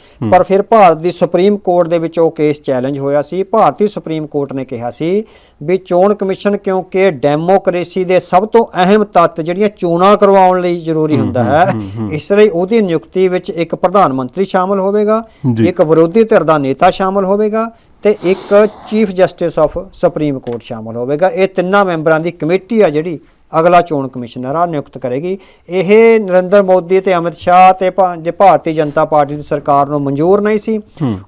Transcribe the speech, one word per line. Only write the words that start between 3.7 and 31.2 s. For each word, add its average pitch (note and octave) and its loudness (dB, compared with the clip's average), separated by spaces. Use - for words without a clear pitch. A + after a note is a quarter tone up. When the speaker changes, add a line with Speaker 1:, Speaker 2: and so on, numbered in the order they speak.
Speaker 2:
ਸੁਪਰੀਮ D#3+ -8
ਕੋਰਟ C#3+ -6
ਨੇ C3+ -6
ਕਿਹਾ A#2+ -8
ਸੀ F3+ -4
ਵੀ F3 -2
ਚੋਣ F#3 0
ਕਮਿਸ਼ਨ G3 -4
ਕਿਉਂਕਿ F#3+ -2
ਡੈਮੋਕ੍ਰੇਸੀ F3 -2
ਦੇ F3+ 2
ਸਭ F#3 0
ਤੋਂ A3+ 2
ਅਹਿਮ G#3 2
ਤੱਤ E3+ 0
ਜਿਹੜੀਆਂ F3+ -2
ਚੋਣਾਂ F#3 2
ਕਰਵਾਉਣ F#3+ 4
ਲਈ F3 -2
ਜ਼ਰੂਰੀ D#3 -2
Speaker 1:
ਹੂੰ, A2 0
Speaker 2:
ਹੁੰਦਾ A2 -2
Speaker 1:
ਹੂੰ, A#2+ 0
Speaker 2:
ਹੈ, F3 2
Speaker 1:
ਹੂੰ, A2 -8
ਹੂੰ। G#2+ -6
Speaker 2:
ਇਸ D3+ -6
ਲਈ G#3 4
ਉਹਦੀ F#3 0
ਨਿਯੁਕਤੀ F#3 -2
ਵਿੱਚ F3+ -4
ਇੱਕ E3 -4
ਪ੍ਰਧਾਨ F3+ 0
ਮੰਤਰੀ C3 -4
ਸ਼ਾਮਲ F#3+ -2
ਹੋਵੇਗਾ, G#3 0
Speaker 1:
ਜੀ। A2+ 2
Speaker 2:
ਇੱਕ F#3 -2
ਵਿਰੋਧੀ E3 2
ਧਿਰ G#3+ 2
ਦਾ D#3 2
ਨੇਤਾ C#3 0
ਸ਼ਾਮਲ F#3+ -2
ਹੋਵੇਗਾ G#3+ -2
ਤੇ G#3 2
ਇੱਕ G3+ 2
chief G#3+ -2
justice E3+ 0
of E3+ -6
supreme D3+ -4
court A#2+ -8
ਸ਼ਾਮਲ A2+ -12
ਹੋਵੇਗਾ। D3 -2
ਇਹ F#3 -2
ਤਿੰਨਾਂ F#3+ 0
ਮੈਂਬਰਾਂ D#3+ 0
ਦੀ E3+ -4
ਕਮੇਟੀ F#3+ -2
ਆ F3+ 4
ਜਿਹੜੀ D#3 -4
ਅਗਲਾ F3 4
ਚੋਣ D3 -4
ਕਮਿਸ਼ਨਰ B2+ -10
ਆ F3 0
ਨਿਯੁਕਤ D3 -8
ਕਰੇਗੀ। C#3+ -6
ਇਹ G#3+ 4
ਨਰਿੰਦਰ F#3 2
ਮੋਦੀ F#3 2
ਤੇ F#3+ 0
ਅਮਿਤ E3+ -4
ਸ਼ਾਹ F#3 6
ਤੇ F#3 0
ਭਾ-, F3+ 0
ਜੇ E3 -6
ਭਾਰਤੀ E3 2
ਜਨਤਾ D#3 0
ਪਾਰਟੀ D3 0
ਦੀ D3 -12
ਸਰਕਾਰ C#3+ -2
ਨੂੰ D3 -2
ਮਨਜ਼ੂਰ D3+ 0
ਨਹੀਂ G#3+ -2
ਸੀ। G#3+ -4
Speaker 1:
ਹੂੰ। B2+ -6